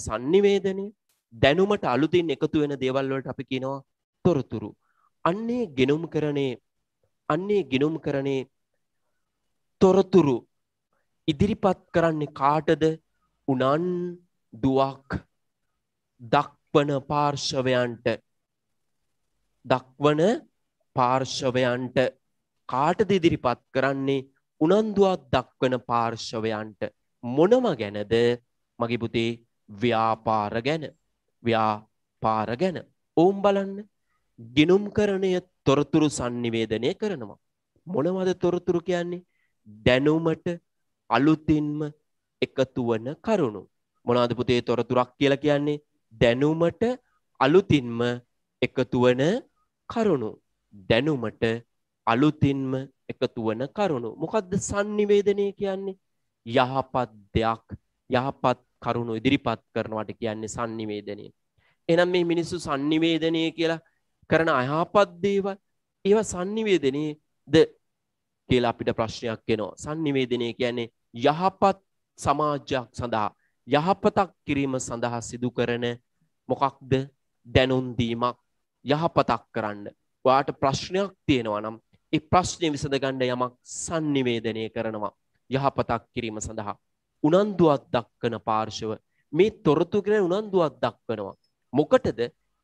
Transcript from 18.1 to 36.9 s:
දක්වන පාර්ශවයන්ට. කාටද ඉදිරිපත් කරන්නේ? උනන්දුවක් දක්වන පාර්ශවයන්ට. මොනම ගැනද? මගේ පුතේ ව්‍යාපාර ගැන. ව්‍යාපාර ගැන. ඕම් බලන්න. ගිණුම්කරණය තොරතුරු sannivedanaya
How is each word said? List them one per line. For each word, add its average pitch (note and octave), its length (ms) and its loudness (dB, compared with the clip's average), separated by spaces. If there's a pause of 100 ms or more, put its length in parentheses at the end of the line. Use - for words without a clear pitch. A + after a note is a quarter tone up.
දක්වන D3 580 0 (760)
පාර්ශවයන්ට. B2+ 1000 0 (720)
කාටද F3 420 0
ඉදිරිපත් D#3+ 500 2 (120)
කරන්නේ? C3+ 540 -2 (340)
උනන්දුවක් G3 720 2
දක්වන B2+ 420 -2 (160)
පාර්ශවයන්ට. A2+ 920 -4 (440)
මොනම F#3 420 4 (140)
ගැනද? G#2 340 -4 (640)
මගේ A#2 240 -2
පුතේ A#2 280 -2 (380)
ව්‍යාපාර A2 920 0
ගැන. D3+ 220 -4 (580)
ව්‍යාපාර A2 1120 -2
ගැන. E3+ 200 -2 (400)
ඕම් G3 260 4
බලන්න. G3 340 0 (640)
ගිණුම්කරණය F#3+ 920 2 (340)
තොරතුරු D3 460 4
sannivedanaya A#2 880 -4